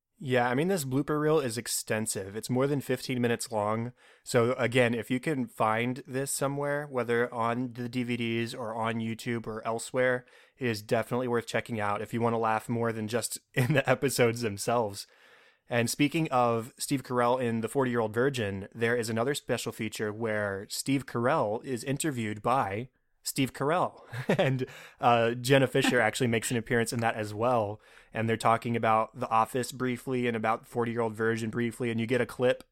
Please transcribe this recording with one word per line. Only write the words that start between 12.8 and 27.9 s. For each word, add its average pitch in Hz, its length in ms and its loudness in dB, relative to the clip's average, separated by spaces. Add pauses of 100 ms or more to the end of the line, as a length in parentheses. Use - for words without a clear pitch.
than 110 160 -4
just 113 380 -2
<laughs> - 60 -20
in 127 200 2
the 143 160 2
episodes 123 520 2
themselves. 107 680 -2 (600)
And 120 200 0
speaking 156 400 0
of 120 480 2
Steve 135 260 -2
Carell 123 380 2
in 113 180 0
The 110 80 -2
Forty-Year-Old 120 460 0
Virgin, 110 600 -2
there 117 220 0
is 117 140 -2
another 117 240 0
special 123 400 -4
feature 107 400 -4
where 107 560 -2
Steve 135 360 -2
Carell 120 600 0
is 127 180 -6
interviewed 123 580 -2
by 120 480 0 (340)
Steve 131 280 0
Carell. 143 500 0 (120)
<laughs> 135 240 0
And, 131 280 2 (360)
uh, 117 300 6
Jenna 123 360 4
Fischer 131 320 4
actually 110 280 2
makes 113 240 0
an 123 60 0
appearance 113 360 0
in 120 60 -2
that 113 160 0
as 107 180 -6
well. 107 480 0 (340)